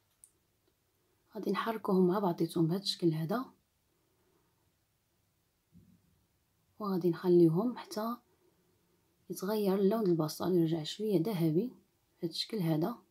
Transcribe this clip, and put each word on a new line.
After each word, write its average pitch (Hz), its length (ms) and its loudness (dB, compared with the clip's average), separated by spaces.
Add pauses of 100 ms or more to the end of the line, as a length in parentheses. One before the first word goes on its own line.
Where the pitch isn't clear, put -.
(1300)
غادي 202 160 -4
نحركوهم 196 560 0
مع 180 120 2
بعضيتهم 170 480 0
بهذا 185 160 -2
الشكل - 260 -2
هذا، 160 360 -2 (3250)
وغادي 185 320 0
نخليوهم 175 680 4
حتى 226 400 -8 (1120)
يتغير 196 440 -2
اللون 208 320 2
البصل، 165 460 0
يرجع 165 300 2
شويه 196 400 -2
ذهبي 170 500 0 (500)
بهذا 165 100 -4
الشكل - 240 -8
هذا 160 420 -2 (120)